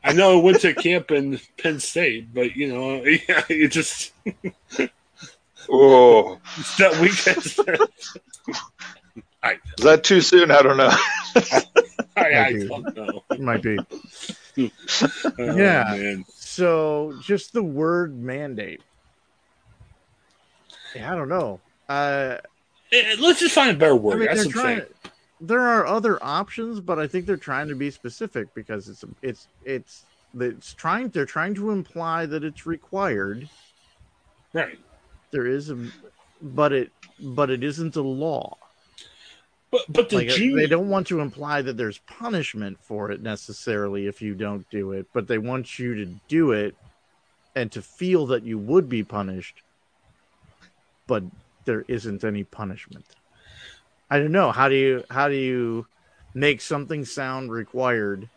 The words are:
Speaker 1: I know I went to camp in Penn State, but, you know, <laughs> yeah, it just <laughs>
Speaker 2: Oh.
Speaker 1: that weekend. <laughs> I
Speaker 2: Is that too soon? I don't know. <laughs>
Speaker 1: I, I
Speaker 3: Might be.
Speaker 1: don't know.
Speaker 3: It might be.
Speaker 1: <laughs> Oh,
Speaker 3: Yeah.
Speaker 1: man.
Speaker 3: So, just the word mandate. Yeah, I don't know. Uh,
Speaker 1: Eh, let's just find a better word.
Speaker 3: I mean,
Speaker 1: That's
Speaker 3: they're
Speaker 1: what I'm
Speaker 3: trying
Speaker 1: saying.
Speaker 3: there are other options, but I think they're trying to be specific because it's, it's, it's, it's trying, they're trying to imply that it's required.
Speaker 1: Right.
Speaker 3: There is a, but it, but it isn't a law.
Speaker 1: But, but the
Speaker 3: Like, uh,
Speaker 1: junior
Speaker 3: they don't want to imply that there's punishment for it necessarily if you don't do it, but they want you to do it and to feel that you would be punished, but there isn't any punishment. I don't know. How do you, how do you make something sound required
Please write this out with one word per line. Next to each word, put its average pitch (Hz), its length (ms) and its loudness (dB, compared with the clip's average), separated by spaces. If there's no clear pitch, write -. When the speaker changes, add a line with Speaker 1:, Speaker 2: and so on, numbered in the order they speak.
Speaker 1:
I 165 80 2
know 185 260 8
I 165 40 6
went 185 180 8
to 170 140 4
camp 170 360 0
in 139 300 0
Penn 156 240 -2
State, 117 540 -4
but, 123 200 -2
you 143 180 -4
know, 131 320 -4
<laughs> - 0 -
yeah, 156 440 2
it 156 200 4
just - 440 -4
<laughs> - 640 -8
Speaker 2:
Oh. 123 680 10
Speaker 1:
that 170 220 6
weekend. 202 840 2
<laughs> - 1400 -10
I 117 100 0
Speaker 2:
Is 117 60 -4
that 156 200 8
too 185 160 6
soon? 175 300 6
I 143 100 10
don't 135 160 6
know. 131 140 6
<laughs> - 1300 0
Speaker 1:
I, 160 180 2
I 143 80 4
Speaker 3:
Might 131 120 0
be. 104 140 -4
Speaker 1:
don't - 280 -10
know. 107 340 -12
Speaker 3:
It 139 100 -6
might 117 220 -2
be. 107 200 -2
Speaker 1:
<laughs> - 80 -14
Oh, - 800 -4
Speaker 3:
Yeah. 175 520 2
Speaker 1:
man. 101 340 -6
Speaker 3:
So, 156 880 -2
just - 300 -4
the 233 100 -2
word 160 560 -2
mandate. 123 600 -10
Yeah, 127 180 -10
I - 40 -6
don't 143 120 -6
know. 139 320 -4
Uh, 139 480 -2
Speaker 1:
Eh, 220 280 2
let's 320 200 4
just 349 140 0
find 269 160 6
a 185 80 2
better 151 180 6
word. 104 180 2
Speaker 3:
I - 40 -2
mean, - 100 0
Speaker 1:
That's 214 160 2
Speaker 3:
they're - 20 0
Speaker 1:
what 139 100 -4
I'm 240 60 -2
Speaker 3:
trying 240 160 -2
Speaker 1:
saying. - 340 -16
Speaker 3:
there 220 180 0
are 233 260 2
other 202 380 0
options, 202 560 -6
but 175 180 -4
I 151 80 -2
think 180 200 -6
they're 196 100 -2
trying 147 320 -6
to 147 60 -8
be 139 160 -6
specific 123 640 -12
because 104 340 -12
it's, 101 160 -20
it's, 123 280 -10
it's, - 380 -12
it's 123 320 -8
trying, 208 380 -6
they're 143 160 -4
trying 175 300 -6
to 208 160 -6
imply 165 520 -6
that 151 200 -8
it's 151 200 -12
required. 147 840 -6
Speaker 1:
Right. - 240 -6
Speaker 3:
There 135 140 -4
is 143 220 -4
a, 143 80 -10
but 147 320 -2
it, 131 200 -4
but 135 300 -4
it 127 120 -4
isn't 147 340 -8
a 156 60 -4
law. 135 540 -6
Speaker 1:
But, 494 160 2
but 233 200 2
the 208 100 0
Speaker 3:
Like, 120 100 -2
uh, 127 60 2
Speaker 1:
junior 247 240 2
Speaker 3:
they 151 100 2
don't 175 200 0
want 196 200 -2
to 175 100 -2
imply 143 420 -6
that 127 160 -6
there's 110 220 -6
punishment 123 840 -10
for 104 300 -10
it 101 100 -10
necessarily 101 840 -8
if 101 160 -10
you 104 120 -8
don't 104 360 -10
do 98 220 -8
it, 95 200 -12
but 117 140 -6
they 117 120 -4
want 123 380 -10
you 123 200 -8
to 104 100 -10
do 156 240 0
it 104 240 -4
and 120 160 -4
to 104 100 -14
feel 180 460 -2
that 120 160 -2
you 113 140 -8
would 139 300 0
be 117 140 -4
punished, 95 600 -10
but 107 160 -2
there 110 240 -4
isn't 110 340 -8
any 104 220 -6
punishment. - 600 -16
I 143 120 0
don't 151 100 -2
know. 165 220 2
How 135 160 2
do 135 80 2
you, 135 340 0
how 135 160 -2
do 143 80 -2
you 123 540 -4
make 139 280 0
something 147 440 -8
sound 131 460 -8
required 113 880 -4